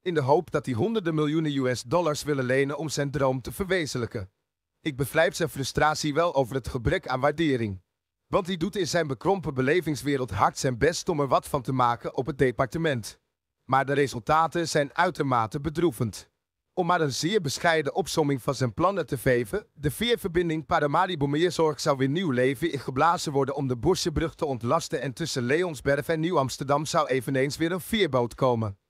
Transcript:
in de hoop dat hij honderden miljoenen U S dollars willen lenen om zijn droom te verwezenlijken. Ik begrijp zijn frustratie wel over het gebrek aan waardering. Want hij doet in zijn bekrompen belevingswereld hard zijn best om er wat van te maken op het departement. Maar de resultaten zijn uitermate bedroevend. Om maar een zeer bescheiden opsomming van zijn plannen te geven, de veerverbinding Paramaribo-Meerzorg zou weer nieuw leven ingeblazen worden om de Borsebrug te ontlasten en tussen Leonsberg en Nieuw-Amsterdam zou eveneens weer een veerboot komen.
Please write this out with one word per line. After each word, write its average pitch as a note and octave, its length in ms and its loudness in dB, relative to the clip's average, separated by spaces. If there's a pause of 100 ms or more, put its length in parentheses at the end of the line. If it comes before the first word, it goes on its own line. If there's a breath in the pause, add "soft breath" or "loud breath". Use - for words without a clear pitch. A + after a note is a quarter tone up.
in F3+ 120 -2
de D3+ 80 2
hoop D3 300 -2
dat D3 140 -2
hij B2+ 100 -2
honderden E3+ 400 0
miljoenen D3+ 400 0
U B2+ 200 0
S - 80 -8
dollars D3+ 400 0
willen C#3 200 -2
lenen C#3 340 0
om D#3 120 -6
zijn C#3+ 220 -2
droom C3 300 0
te C3 100 -12
verwezenlijken. C3+ 800 -4 (500)
Ik D3+ 140 -6
begrijp D#3 380 2
zijn D#3+ 160 -2
frustratie D3 640 0
wel E3 220 0
over B2+ 200 0
het C3 120 -4
gebrek C#3+ 400 -2
aan B2+ 120 -2
waardering. C3 640 0 (440)
Want F3+ 200 0
hij F#3+ 100 -2
doet E3 180 -4
in F#3 120 0
zijn E3 200 0
bekrompen D#3 460 -2
belevingswereld C#3 760 0
hard B2+ 260 2
zijn B2+ 200 -2
best D3+ 320 0
om E3 100 0
er C#3+ 80 0
wat D#3 200 2
van C#3+ 140 -2
te C3+ 120 -4
maken B2 420 0
op C3+ 100 -2
het C#3+ 120 -6
departement. C3+ 800 0 (500)
Maar C3 160 4
de C#3 80 0
resultaten D3+ 720 2
zijn C#3+ 280 0
uitermate C#3+ 640 0
bedroevend. C#3+ 680 -2 (480)
Om F#3 80 0
maar F3 160 2
een C#3+ 120 0
zeer G3+ 280 0
bescheiden D#3 540 0
opsomming C#3+ 460 0
van C#3+ 140 -2
zijn A#2+ 180 -2
plannen F3 320 0
te C#3+ 120 -4
geven, B2+ 560 0
de D3 180 -4
veerverbinding F3 720 0
Paramaribo-Meerzorg D#3 1120 2
zou C#3+ 180 2
weer C3 120 2
nieuw E3 220 0
leven C3 400 2
ingeblazen D3 600 0
worden C#3 240 0
om C#3+ 120 -2
de B2 100 -2
Borsebrug D#3 580 0
te - 100 -4
ontlasten C#3 560 -2
en C3 120 -6
tussen C#3+ 300 -4
Leonsberg C#3+ 640 0
en E3 120 0
Nieuw-Amsterdam D3 680 0
zou D3+ 220 0
eveneens C3+ 500 0
weer E3 140 0
een F#3 80 -2
veerboot C3 560 0
komen. A2+ 440 0 (100)